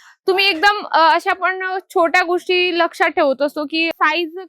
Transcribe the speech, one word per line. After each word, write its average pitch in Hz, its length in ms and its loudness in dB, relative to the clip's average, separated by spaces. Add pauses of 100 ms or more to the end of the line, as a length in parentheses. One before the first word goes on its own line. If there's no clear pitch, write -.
(260)
तुम्ही 381 200 2
एकदम, 403 400 0
अ, 320 280 4
अशा 339 160 0
आपण 370 480 -4
छोट्या 359 440 0
गोष्टी 359 560 -2
लक्षात 339 300 0
ठेवत 285 340 0
असतो 302 220 -2
की 320 240 -2
साईज 330 500 -2 (100)